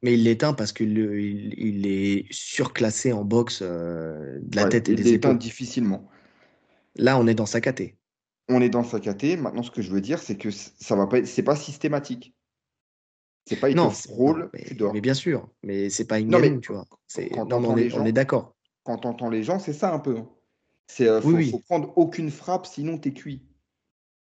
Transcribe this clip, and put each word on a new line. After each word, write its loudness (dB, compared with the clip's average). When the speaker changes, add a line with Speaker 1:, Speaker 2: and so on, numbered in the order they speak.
Speaker 1:
Mais 4
il 6
l'éteint 4
parce -2
que -2
le, 0
il, -6
il -2
est 0
surclassé -2
en -2
boxe, 2
euh, -6
de -10
la 4
Speaker 2:
Ouais, 4
Speaker 1:
tête 2
et 4
Speaker 2:
il 0
Speaker 1:
des -
Speaker 2:
l'éteint 6
Speaker 1:
épaules. 2
Speaker 2:
difficilement. -4
Speaker 1:
Là, 4
on 6
est 4
dans 0
sa -2
caté. -4
Speaker 2:
On 4
est 4
dans 2
sa -4
caté. -2
Maintenant, -6
ce -12
que -8
je -6
veux 0
dire, -4
c'est -8
que -6
c-, -12
ça -2
va 2
pas 2
être, 2
c'est -2
pas 2
systématique. -6
C'est -4
pas, 4
il 2
te 4
Speaker 1:
Non, 4
c'est, -12
Speaker 2:
frôle, 2
Speaker 1:
non, -10
mais, -14
Speaker 2:
tu -12
dors. 0
Speaker 1:
mais -4
bien 0
sûr, -2
mais -4
c'est -4
pas 0
Speaker 2:
Non, 4
mais 6
Speaker 1:
Ngannou, 0
tu -10
vois. -10
C'est, -8
Speaker 2:
quand -4
Speaker 1:
non, 0
mais 0
Speaker 2:
t'entends 2
Speaker 1:
on 2
Speaker 2:
les 4
Speaker 1:
est... 0
on -4
Speaker 2:
gens, 0
Speaker 1:
est 2
d'accord. 0
Speaker 2:
quand -6
t'entends -6
les -2
gens, -2
c'est -6
ça -2
un -2
peu, -2
hein. -12
C'est, 2
euh, 6
Speaker 1:
Oui, 6
Speaker 2:
faut, 6
Speaker 1:
oui. 2
Speaker 2:
faut -4
prendre -2
aucune 2
frappe, -4
sinon -6
t'es -6
cuit. -14